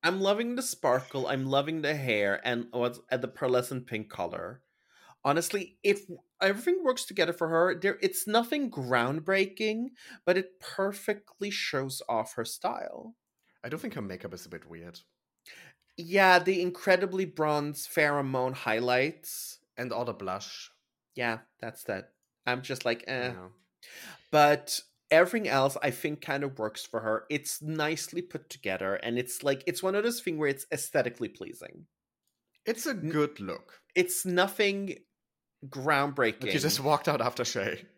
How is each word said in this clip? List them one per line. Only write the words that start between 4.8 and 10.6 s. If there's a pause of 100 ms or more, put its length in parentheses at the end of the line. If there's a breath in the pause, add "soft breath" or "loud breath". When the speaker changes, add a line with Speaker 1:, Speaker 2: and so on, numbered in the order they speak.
Speaker 1:
Honestly,
if (360)
everything
works
together
for
her,
there,
it's
nothing
groundbreaking, (380 loud breath)
but
it